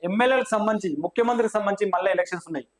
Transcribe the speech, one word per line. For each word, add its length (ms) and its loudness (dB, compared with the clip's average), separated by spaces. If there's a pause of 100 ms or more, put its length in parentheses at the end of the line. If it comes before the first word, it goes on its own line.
ఎమ్మెల్యేలకు 480 2
సంబంధించి, 500 0
ముఖ్యమంత్రికి 520 0
సంబంధించి 420 0
మళ్ళీ 160 2
ఎలక్షన్స్ 360 -2
ఉన్నాయి. 200 -8 (120)